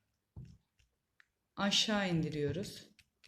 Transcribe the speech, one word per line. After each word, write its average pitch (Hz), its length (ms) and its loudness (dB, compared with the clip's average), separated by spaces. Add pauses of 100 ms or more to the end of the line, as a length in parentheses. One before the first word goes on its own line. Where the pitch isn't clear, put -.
(1600)
aşağı 202 540 2
indiriyoruz. 151 800 -2 (400)